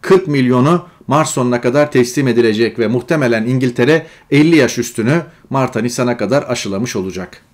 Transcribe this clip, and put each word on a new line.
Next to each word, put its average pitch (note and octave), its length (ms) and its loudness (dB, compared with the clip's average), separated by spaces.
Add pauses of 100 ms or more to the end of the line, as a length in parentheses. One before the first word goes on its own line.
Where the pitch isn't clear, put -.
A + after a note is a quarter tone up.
Kırk F#3 280 2
milyonu C#3 580 2 (200)
Mart C#3+ 220 0
sonuna B2 320 -2
kadar C#3+ 320 0
teslim C3 360 0
edilecek A2+ 500 2
ve A2+ 80 0
muhtemelen A#2+ 600 0
İngiltere B2+ 600 2 (240)
elli D3+ 260 4
yaş B2+ 220 2
üstünü B2 440 -2 (280)
Mart'a, B2+ 300 -2
Nisan'a A#2+ 360 -2
kadar A#2 260 0
aşılamış A#2 540 -6
olacak. F#2 460 -10 (120)